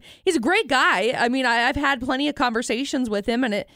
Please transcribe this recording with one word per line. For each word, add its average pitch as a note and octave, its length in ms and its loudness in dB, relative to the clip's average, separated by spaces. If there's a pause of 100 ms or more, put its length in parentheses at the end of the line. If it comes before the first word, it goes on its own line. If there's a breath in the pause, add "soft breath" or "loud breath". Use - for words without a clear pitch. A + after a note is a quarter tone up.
(260 loud breath)
he's E4+ 100 2
a C#4 40 0
great E4+ 280 2
guy. B3+ 480 2
I B3 140 0
mean, C4 160 0
I, A#3 220 2
I've C#4+ 80 -2
had C#4 260 0
plenty C4+ 260 -2
of C#4+ 60 -2
conversations B3 720 -2
with G#3 160 -2
him, A#3+ 180 0
and A3+ 120 -2
it - 220 -6